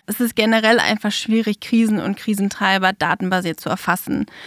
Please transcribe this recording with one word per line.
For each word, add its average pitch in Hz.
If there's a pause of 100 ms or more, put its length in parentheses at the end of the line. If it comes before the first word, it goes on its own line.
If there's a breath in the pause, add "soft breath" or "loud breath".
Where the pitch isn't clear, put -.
Es 233
ist 240
generell 220
einfach 214
schwierig, 220
Krisen 226
und 196
Krisentreiber 196
datenbasiert 180
zu -
erfassen. - (220 loud breath)